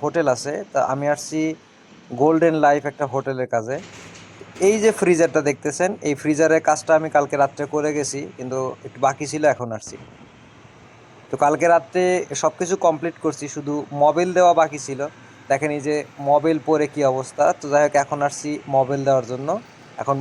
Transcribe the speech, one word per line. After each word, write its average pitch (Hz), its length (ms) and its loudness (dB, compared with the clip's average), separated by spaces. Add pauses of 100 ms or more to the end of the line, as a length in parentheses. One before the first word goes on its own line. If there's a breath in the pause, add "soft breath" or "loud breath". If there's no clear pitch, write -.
হোটেল 151 340 0
আছে। 143 180 -8 (200)
তো 139 60 0 (140)
আমি 139 220 -4
আসছি 156 260 -8 (800)
গোল্ডেন 160 340 4 (100)
লাইফ 147 260 4
একটা 143 220 -6
হোটেলের 131 400 -4
কাজে। 120 240 -4 (880)
এই 214 160 4
যে 220 160 6
ফ্রিজারটা 165 500 2
দেখতেছেন, 151 400 -2 (180)
এই 147 140 0
ফ্রিজারের 156 480 2
কাজটা 151 300 0
আমি 156 160 -4
কালকে 143 280 2
রাত্রে 139 200 -2 (100)
করে 151 240 0
গেছি, 135 220 -4 (180)
কিন্তু 127 220 -6 (260)
একটু 120 200 -16
বাকি 135 260 0
ছিল, 151 120 -4 (100)
এখন 120 240 -6
আসছি। - 180 -16 (1300)
তো - 140 -6
কালকে 147 220 2 (100)
রাত্রে 180 280 0 (380)
সব 156 180 0
কিছু 180 160 -2 (100)
কমপ্লিট 165 380 0
করছি, 147 220 -4 (100)
শুধু 143 180 -8 (300)
মোবিল 156 340 2
দেওয়া 175 240 6
বাকি 151 260 0
ছিল। 135 120 -8 (500)
দেখেন 139 280 0
এই 143 100 -6
যে 151 80 0 (340)
মোবিল 151 280 4 (100)
পরে 151 260 2
কি 151 80 -4 (100)
অবস্থা। 131 340 -2 (140)
তো - 120 -14
যাই 147 140 4
হোক, 143 180 0
এখন 147 240 -6
আসছি 147 220 -6 (260)
মোবিল 135 320 2
দেওয়ার 131 240 2
জন্য। 131 180 -8 (520)
এখন 139 200 0